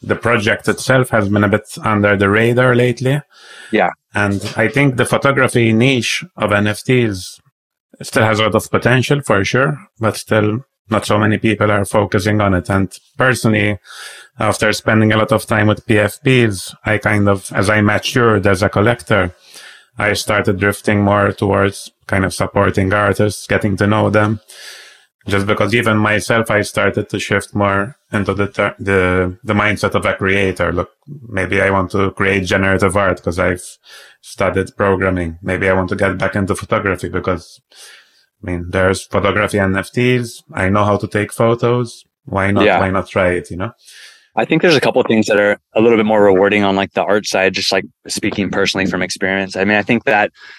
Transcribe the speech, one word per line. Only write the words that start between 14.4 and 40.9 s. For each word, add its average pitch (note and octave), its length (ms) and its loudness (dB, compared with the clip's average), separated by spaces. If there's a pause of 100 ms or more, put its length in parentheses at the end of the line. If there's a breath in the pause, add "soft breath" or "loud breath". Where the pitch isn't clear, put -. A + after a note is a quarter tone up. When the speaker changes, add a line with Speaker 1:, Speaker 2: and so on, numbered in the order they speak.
Speaker 1:
spending A2 400 2
a A2 60 2
lot G#2+ 140 2
of A2 120 0
time G#2+ 240 0
with G#2 180 -2
P A2 120 2
F G#2 240 0
Ps, A#2 520 0 (100)
I G#2+ 140 0
kind G#2 300 0
of, G2 240 -2
as G2 160 0
I G#2+ 140 2
matured G#2 640 2
as G2 160 2
a G2 80 2
collector, G#2 640 0 (640 loud breath)
I G#2 160 0
started G2+ 440 0
drifting G#2 440 0
more G2+ 280 2
towards G2 640 -2 (140)
kind G2 180 0
of F2 80 -2
supporting F#2+ 600 0
artists, G#2 540 0
getting G2+ 300 -2
to G#2 100 0
know G#2 220 2
them. G#2+ 320 0 (880 loud breath)
Just G2 180 0
because G#2 280 0
even A2 240 2
myself, G#2+ 520 0
I G#2 120 2
started G2+ 480 -2
to G#2+ 100 -6
shift - 340 -4
more G2+ 400 -2 (160)
into G2+ 220 -2
the G2 160 -2
ter-, G2+ 300 -2
the, F#2 640 0
the G#2+ 80 -4
mindset G#2 420 0
of G2+ 120 -2
a F#2+ 80 0
creator. F#2+ 580 0
Look, F2 180 -4 (380)
maybe F#2+ 320 -2
I G2 80 2
want F#2+ 220 0
to G2 220 0
create G2 340 0
generative F#2+ 500 2
art F#2+ 260 0
'cause E2+ 160 -4
I've F2+ 240 -2 (600 loud breath)
studied F#2+ 560 -4
programming. F#2 640 0
Maybe F#2+ 260 -2
I F#2+ 60 2
want F#2 160 -2
to G2+ 60 -4
get F#2+ 200 0
back G2 200 -4
into G2 200 -2
photography F#2+ 540 -4
because, F2 500 -6 (840 loud breath)
I F#2 80 -10
mean, F2 200 -8
there's F#2 340 0
photography G2+ 540 0
N F#2+ 180 0
F F#2+ 160 -6
Ts. B2 500 -2 (120)
I F#2+ 160 0
know G#2 140 2
how G2+ 120 2